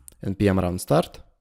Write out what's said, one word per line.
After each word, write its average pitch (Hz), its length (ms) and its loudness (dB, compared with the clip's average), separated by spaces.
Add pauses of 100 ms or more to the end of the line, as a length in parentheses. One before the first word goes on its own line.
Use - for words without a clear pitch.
(220)
N 98 140 -8
P 104 100 0
M 95 140 4
run 90 160 -2
start – - 440 -2 (220)